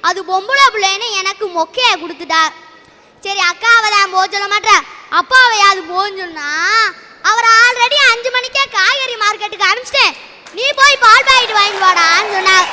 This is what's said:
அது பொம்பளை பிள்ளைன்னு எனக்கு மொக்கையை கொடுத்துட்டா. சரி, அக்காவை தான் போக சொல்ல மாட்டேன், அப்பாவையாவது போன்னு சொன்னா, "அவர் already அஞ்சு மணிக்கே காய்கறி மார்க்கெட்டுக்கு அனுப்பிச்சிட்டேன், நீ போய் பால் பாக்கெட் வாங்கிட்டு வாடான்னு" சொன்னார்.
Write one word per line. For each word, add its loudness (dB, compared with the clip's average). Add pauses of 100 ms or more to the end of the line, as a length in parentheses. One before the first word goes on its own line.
அது -4 (100)
பொம்பளை 0
பிள்ளைன்னு -2 (120)
எனக்கு -6 (140)
மொக்கையை -2 (100)
கொடுத்துட்டா. -4 (800)
சரி, -6 (100)
அக்காவை 2
தான் 0
போக 2
சொல்ல -4
மாட்டேன், 2 (360)
அப்பாவையாவது 2 (100)
போன்னு -4
சொன்னா, -10 (800)
"அவர் 0 (120)
already 2 (120)
அஞ்சு -2
மணிக்கே -4 (120)
காய்கறி -2
மார்க்கெட்டுக்கு -4
அனுப்பிச்சிட்டேன், -2 (400)
நீ -4 (160)
போய் 4
பால் 6
பாக்கெட் 2
வாங்கிட்டு 0
வாடான்னு" 2
சொன்னார். 2